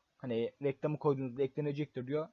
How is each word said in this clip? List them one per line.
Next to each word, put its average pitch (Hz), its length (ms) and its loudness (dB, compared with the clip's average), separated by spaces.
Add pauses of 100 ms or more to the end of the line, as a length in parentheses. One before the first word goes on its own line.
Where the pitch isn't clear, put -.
(180)
hani 117 440 0
reklamı 143 380 0
koyduğunuzda 135 440 2
eklenecektir 143 640 -2
diyor. 151 260 -2